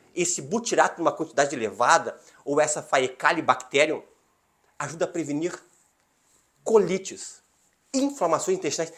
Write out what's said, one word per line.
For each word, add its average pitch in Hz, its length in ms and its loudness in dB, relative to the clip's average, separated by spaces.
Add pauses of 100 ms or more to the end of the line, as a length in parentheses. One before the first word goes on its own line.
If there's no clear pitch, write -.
(140)
esse - 260 -2
butirato 170 580 0
numa 156 140 2
quantidade 151 420 -2
elevada, 113 640 2 (260)
ou 147 160 2
essa 147 220 0
Faecalibacterium, 143 1200 0 (760)
ajuda 151 260 -6
a 165 40 -2
prevenir 160 440 -4 (1120)
colites, 190 800 0 (500)
inflamações 190 640 0
intestinais, 160 420 -6